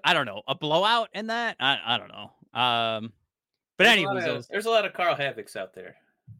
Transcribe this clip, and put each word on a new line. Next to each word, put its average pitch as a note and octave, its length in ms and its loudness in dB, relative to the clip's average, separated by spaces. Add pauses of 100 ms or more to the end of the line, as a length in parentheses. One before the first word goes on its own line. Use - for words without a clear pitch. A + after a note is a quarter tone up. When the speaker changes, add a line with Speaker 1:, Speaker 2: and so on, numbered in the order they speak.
Speaker 1:
I D#3+ 100 4
don't D3 120 2
know, G#2 220 -8
a C3+ 80 -2
blowout F#3+ 580 2
in G#3+ 140 -6
that? A3+ 320 -4
I, C3+ 260 2
I A#2 120 0
don't G2 100 -8
know. G2+ 520 -14
Um, A2+ 540 0 (640)
but F3+ 60 4
Speaker 2:
There's A3 60 8
a - 20 8
Speaker 1:
anyways, G3+ 160 4
Speaker 2:
lot G3 100 -2
of, F3 60 -2
Speaker 1:
those D3+ 240 -4
Speaker 2:
there's G#3 180 -6
a A3+ 40 0
lot A3 160 2
of - 80 -8
Carl F3 220 0
Havocks C3 420 -6
out F#2+ 160 -10
there. F2+ 220 -18 (440)